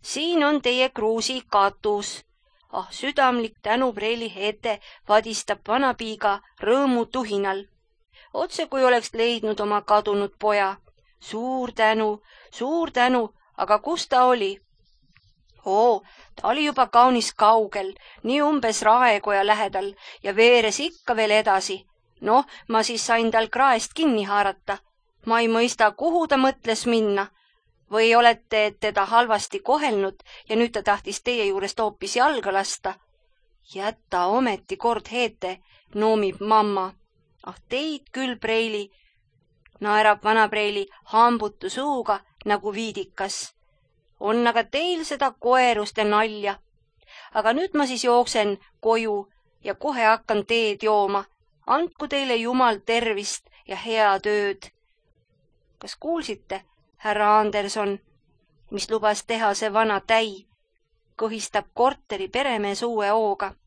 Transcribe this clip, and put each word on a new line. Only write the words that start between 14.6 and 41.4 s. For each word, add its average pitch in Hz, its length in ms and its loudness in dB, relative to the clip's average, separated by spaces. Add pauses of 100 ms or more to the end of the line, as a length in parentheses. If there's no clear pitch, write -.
"Oo, 208 360 4 (340)
ta - 120 -4
oli 285 160 0
juba 277 220 2
kaunis 240 480 4
kaugel, 208 540 2 (340)
nii 269 200 0
umbes 262 400 0
raekoja 214 640 4
lähedal 202 420 -4 (340)
ja 202 140 -4
veeres 226 440 4
ikka 294 360 -4
veel 220 140 0
edasi. 196 480 0 (420)
Noh, 247 240 2 (240)
ma 220 140 2
siis 220 240 -6
sain 226 240 2
tal 220 180 0
kraest 254 460 2
kinni 254 300 0
haarata. 196 540 -2 (480)
Ma 226 140 2
ei 233 80 0
mõista, 226 480 2
kuhu 330 300 0
ta 294 100 2
mõtles 262 500 0
minna. 214 400 0 (640)
Või 226 240 4
olete 233 460 4 (200)
teda 208 260 -2
halvasti 220 520 0
kohelnud 220 640 -2 (260)
ja 220 80 -2
nüüd 233 160 2
ta 208 100 -6
tahtis 202 400 -2
teie 240 240 -2
juurest 196 340 -4
hoopis 214 360 -4
jalga 202 360 0
lasta?" 196 420 -4 (800)
"Jäta 190 520 -4
ometi 208 500 -2
kord, 226 360 -4
Heete," 214 460 -6 (360)
noomib 208 460 0
mamma. 208 460 2 (580)
"Ah, 185 140 -16 (100)
teid 294 440 -8
küll, 254 240 -6
Preili," 226 480 -2 (960)
naerab 208 440 2
vana 214 240 4
Preili 208 380 -4 (180)
hambutu 220 680 0